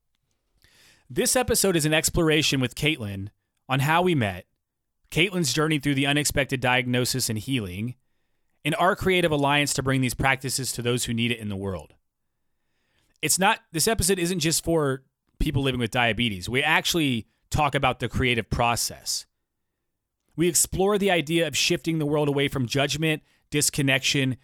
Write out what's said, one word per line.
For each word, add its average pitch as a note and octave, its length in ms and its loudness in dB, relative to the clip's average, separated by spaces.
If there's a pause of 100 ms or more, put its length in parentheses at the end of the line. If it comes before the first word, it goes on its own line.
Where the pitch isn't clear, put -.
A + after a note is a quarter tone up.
(1080)
This G#3+ 280 0
episode A3+ 400 2
is D3 80 2
an D#3 80 2
exploration D#3 680 2
with B2+ 160 -2
Caitlin G#2 540 -2 (400)
on C3 100 2
how D#3 220 2
we F3+ 120 2
met, G2+ 320 -2 (640)
Caitlin's F3 440 0
journey D#3 260 0
through C#3+ 160 -2
the C3+ 100 0
unexpected C#3 540 0
diagnosis B2 720 0
and A2 100 -4
healing, A2 560 -4 (720)
and D3+ 100 -2
our F3 220 2
creative F3+ 340 2
alliance C#3+ 420 2
to C3+ 100 -2
bring C3 180 0
these B2 140 -2
practices C3+ 580 -2
to - 80 -8
those A#2+ 240 -2
who A#2+ 80 -4
need A#2 180 0
it A2+ 80 -4
in A2 80 -8
the G2+ 80 -6
world. F#2+ 380 -8 (1300)
It's D#3 180 0
not, G3+ 220 4 (100)
this D#3+ 160 0
episode G3+ 320 2
isn't F3 200 -2
just D3+ 260 0
for D3 380 0 (360)
people C#3 220 0
living C3 180 0
with A#2 120 -2
diabetes. A2+ 580 0
We B2+ 120 0
actually D3+ 640 0 (220)
talk D3 260 0
about C3+ 260 0
the A#2+ 80 -2
creative B2 400 -2
process. A#2 760 -2 (1120)
We E3+ 140 2
explore F#3+ 480 0
the G3 140 0
idea E3 360 0
of C#3+ 80 -6
shifting E3 440 0
the D3+ 60 -2
world D3 220 0
away C#3+ 220 0
from C3 180 -2
judgment, D3 560 -2 (280)
disconnection, C3+ 920 0